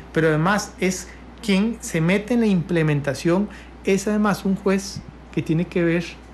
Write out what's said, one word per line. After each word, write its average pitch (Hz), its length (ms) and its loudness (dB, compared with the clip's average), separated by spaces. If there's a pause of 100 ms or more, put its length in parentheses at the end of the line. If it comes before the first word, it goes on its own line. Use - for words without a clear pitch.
(120)
pero 160 160 2
además 170 540 0
es 190 260 -2 (340)
quien 208 380 2
se - 220 -2
mete 202 320 2
en 240 80 4
la 226 60 4
implementación, 165 1000 2 (380)
es 196 200 2
además 214 380 2
un 190 140 2
juez 196 420 0 (340)
que 147 80 0
tiene 165 220 0
que 170 180 -2
ver 170 220 2 (300)